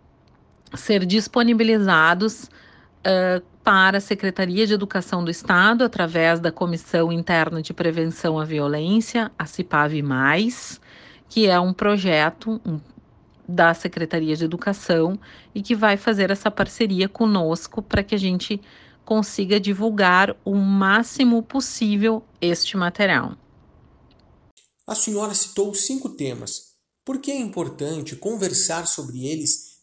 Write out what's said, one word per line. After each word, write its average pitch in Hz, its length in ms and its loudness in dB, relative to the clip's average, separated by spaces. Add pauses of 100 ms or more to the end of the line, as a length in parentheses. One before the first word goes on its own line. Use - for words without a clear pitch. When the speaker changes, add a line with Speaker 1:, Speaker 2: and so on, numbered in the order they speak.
(760)
Speaker 1:
ser 190 320 0
disponibilizados, 208 1400 2 (540)
ãh, 185 380 2 (200)
para 190 360 4
a - 20 0
Secretaria 196 640 -2
de 208 80 2
Educação 190 500 -4
do 165 60 -4
Estado, 202 540 2
através 170 560 2
da 165 100 0
Comissão 170 600 -2
Interna 165 480 0
de 160 140 -10
Prevenção 165 640 -2
à 156 60 -4
Violência, 160 960 -2
a 156 60 -6
cipave 151 580 -2
mais, 147 800 0 (480)
que 220 180 2
é 180 140 4
um 185 120 0
projeto, 190 920 0
um, 156 140 -6 (680)
da 170 260 4
Secretaria 160 600 -4
de 165 100 -4
Educação 175 720 0 (380)
e 202 80 -6
que 202 140 -2
vai 208 200 4
fazer 196 360 0
essa 196 180 -2
parceria 196 580 -2
conosco 190 720 0
pra 202 220 -2
que 196 100 -4
a 208 60 0
gente 190 420 -2 (440)
consiga 208 560 0
divulgar 196 840 2
o 196 120 0
máximo 202 880 2
possível 220 800 -2 (160)
este 175 360 -2
material. 175 600 0 (1500)
Speaker 2:
A 214 120 -6
senhora 208 360 -2
citou 202 420 -2
cinco 262 340 0
temas. 120 520 -8 (440)
Por 262 160 -6
que 285 100 -8
é 277 80 -4
importante 156 760 -6
conversar 185 720 -2
sobre 127 360 -6
eles - 580 -4